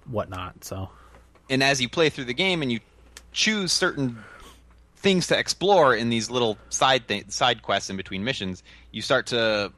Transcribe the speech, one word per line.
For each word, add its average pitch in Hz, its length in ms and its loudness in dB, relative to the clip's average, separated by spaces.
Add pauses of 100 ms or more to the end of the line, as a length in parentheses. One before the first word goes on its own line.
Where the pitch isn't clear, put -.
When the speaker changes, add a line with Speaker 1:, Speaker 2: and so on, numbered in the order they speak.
Speaker 1:
whatnot. 92 580 -8
So, 95 260 -10 (600)
Speaker 2:
And 131 140 0
as 135 180 2
you 120 80 -4
play 160 200 2
through 139 160 -8
the 123 80 -4
game 180 280 0
and 131 100 -2
you 113 80 -2 (520)
choose 208 420 -2
certain 135 440 -2 (800)
things 185 300 2
to 143 100 4
explore 160 580 4
in 117 140 0
these 117 220 -2
little 120 260 0 (120)
side 135 380 2
th-, - 240 -4
side 123 300 0
quests - 280 -2
in 98 80 -6
between 95 260 -8
missions, 101 400 -6 (280)
you 110 100 -10
start 127 260 0
to 110 500 0